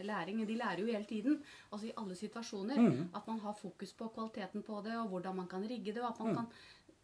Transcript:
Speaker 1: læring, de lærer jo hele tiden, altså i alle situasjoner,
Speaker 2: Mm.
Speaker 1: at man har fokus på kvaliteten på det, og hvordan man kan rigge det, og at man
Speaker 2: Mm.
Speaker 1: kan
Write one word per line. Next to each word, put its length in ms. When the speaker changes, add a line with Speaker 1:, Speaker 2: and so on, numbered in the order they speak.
Speaker 1:
læring, 440
de 100
lærer 220
jo 80
hele 180
tiden, 320
altså 140
i 120
alle 180
situasjoner, 600
Speaker 2:
Mm. 360
Speaker 1:
at 140
man 120
har 140
fokus 400
på 200
kvaliteten 520
på 180
det, 140
og 120
hvordan 260
man 120
kan 140
rigge 320
det, 60
og 100
at 100
man 100
Speaker 2:
Mm. 60
Speaker 1:
kan 120